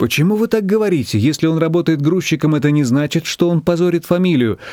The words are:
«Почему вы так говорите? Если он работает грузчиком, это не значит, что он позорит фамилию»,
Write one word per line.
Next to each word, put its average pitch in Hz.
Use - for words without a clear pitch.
«Почему 151
вы 220
так 220
говорите? 190
Если 147
он 160
работает 160
грузчиком, 156
это 147
не 147
значит, 143
что -
он 170
позорит 170
фамилию», 165